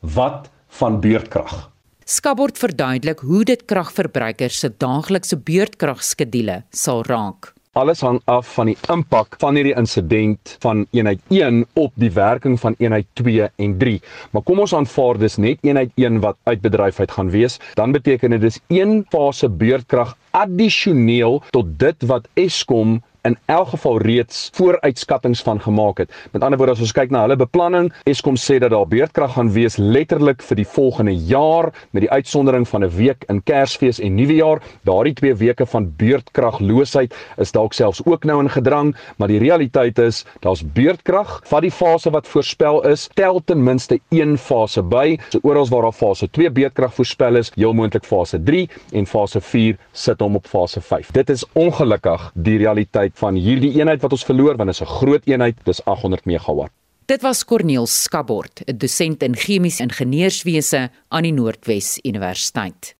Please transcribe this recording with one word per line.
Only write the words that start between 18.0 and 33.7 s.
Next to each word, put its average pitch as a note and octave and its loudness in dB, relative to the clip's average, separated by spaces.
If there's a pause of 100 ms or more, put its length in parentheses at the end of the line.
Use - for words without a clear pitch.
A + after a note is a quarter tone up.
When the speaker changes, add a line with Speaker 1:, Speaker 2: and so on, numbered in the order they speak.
Speaker 1:
dit A#2 2
dis A2 0
een G3 2
fase C#3+ 0
beurtkrag A#2+ -2 (140)
addisioneel C#3+ 2
tot A#2+ 2 (120)
dit C#3+ 0
wat A#2+ -2
Eskom A2+ 0 (220)
in A#2+ 0
elk E3+ 0
geval C#3 -2
reeds A2+ -2
vooruitskattings C#3+ 0
van G#2+ -2
gemaak G#2+ 0
het. F2+ -4 (200)
Met G2+ -4
ander C3+ 0
woorde, C3 4
as A#2 0
ons A2+ -2
kyk C3 0
na B2+ 2
hulle A#2+ 2
beplanning, F3 0 (100)
Eskom C#3 0
sê C3 2
dat B2 2
daar G#2 2
beurtkrag C3 0
gaan A#2+ 0
wees A2+ 0
letterlik C#3 2
vir - -4
die - -2
volgende A#2+ 0
jaar, D#3 0 (180)
met G2 0
die G#2 0
uitsondering C#3 0
van G2+ -2
'n F#2 0
week A2 0
in G2+ -2
Kersfees C#3 0